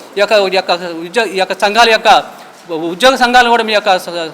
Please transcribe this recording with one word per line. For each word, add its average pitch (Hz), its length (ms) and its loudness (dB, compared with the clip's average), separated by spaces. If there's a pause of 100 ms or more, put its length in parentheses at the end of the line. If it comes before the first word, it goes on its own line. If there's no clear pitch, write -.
(160)
ఈ 190 40 0
యొక్క, 208 120 0
ఈ 196 220 2
యొక్క 190 180 -2
ఉద్యో-, 175 560 -4
ఈ 185 100 -6
యొక్క 185 220 -2
సంఘాల 220 300 2
యొక్క, 214 340 4 (480)
ఉద్యోగ 180 420 0
సంఘాలను 240 360 2
కూడా 233 120 2
మీ 220 100 -6
యొక్క 202 260 0
స-, 170 360 -8